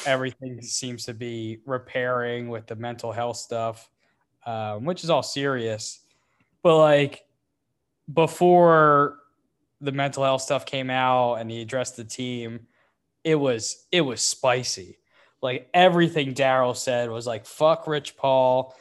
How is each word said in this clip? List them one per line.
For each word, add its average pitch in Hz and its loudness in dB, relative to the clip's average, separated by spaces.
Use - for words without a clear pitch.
everything 131 -4
seems 120 -10
to 117 -10
be 113 -10
repairing 123 -4
with 110 -12
the 113 -12
mental 117 -8
health 117 -6
stuff, 113 -8
um, 110 -8
which 180 -6
is 165 -4
all 143 2
serious. 120 -6
But, 160 6
like, 143 4
before 160 6
the 139 -4
mental 139 -2
health 135 0
stuff - -4
came 131 -6
out 127 2
and 113 -8
he 117 -10
addressed 127 -6
the 120 -12
team, 117 -10
it 160 2
was, 135 -2
it 180 4
was 123 -4
spicy. 123 -2
Like, 127 -6
everything 170 4
Daryl 131 2
said 120 -2
was 117 -8
like, 113 -8
"Fuck 160 0
Rich 151 -6
Paul, 131 2